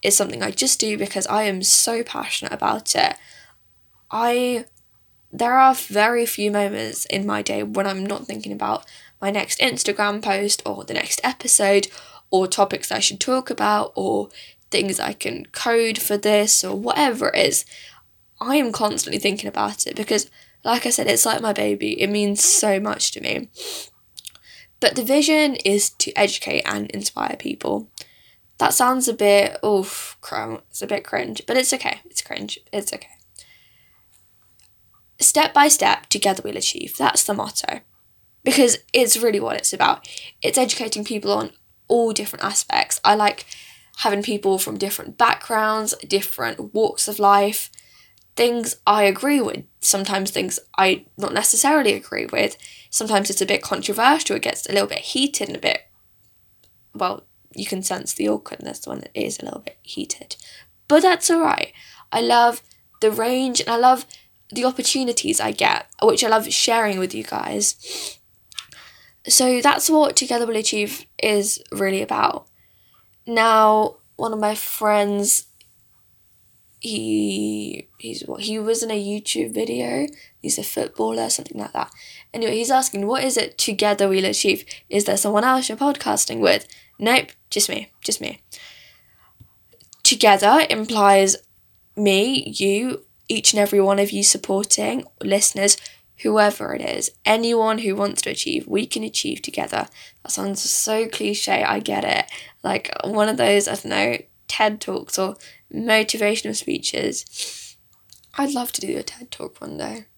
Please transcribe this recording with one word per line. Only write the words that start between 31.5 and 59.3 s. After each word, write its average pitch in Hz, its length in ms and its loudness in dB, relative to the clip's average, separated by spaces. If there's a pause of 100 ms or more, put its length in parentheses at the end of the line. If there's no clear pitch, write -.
it's 262 160 2
okay. - 340 -4
It's - 140 -8
cringe. - 380 -10 (140)
It's 202 200 -6
okay. - 140 -14 (2250)
Step - 340 4
by 294 140 8
step, - 380 2
together - 380 0
we'll 104 120 -8
achieve. - 400 -6
That's - 260 2
the 202 120 -2
motto, - 480 -4 (600)
because 262 340 6 (140)
it's 240 240 6
really 220 240 2
what 113 160 -4
it's - 160 -2
about. - 360 2 (320)
It's - 180 0
educating 220 460 -2
people 208 280 -4
on 214 200 -2 (360)
all 233 240 2
different - 320 -6
aspects. - 600 -2
I 208 100 6
like 208 320 0 (520)
having 202 240 0
people 202 360 0
from 202 200 -4
different 202 400 -6
backgrounds, 220 760 0 (140)
different - 640 -4
walks - 340 0
of 208 100 -8
life, 202 520 4 (640)
things 240 420 0 (100)
I 208 180 4
agree 262 360 2
with, - 240 -4 (160)
sometimes 196 500 0
things 185 280 -4 (200)
I 190 260 2 (140)
not - 160 -4
necessarily 269 580 4
agree - 340 -4
with. - 300 -2 (340)
Sometimes 214 400 0
it's - 120 -2
a 185 40 0
bit 202 160 0
controversial, 208 760 0
it - 60 -4
gets - 260 -4
a - 40 -4
little 202 160 0
bit - 120 -6
heated 262 480 -2
and - 80 -8
a - 40 -8
bit, - 220 0 (1120)
well, - 300 -4 (300)
you 196 120 -10
can 190 160 -6
sense - 320 -6
the - 140 -2
awkwardness - 580 -6
when - 160 -10
it - 120 -16
is - 240 -6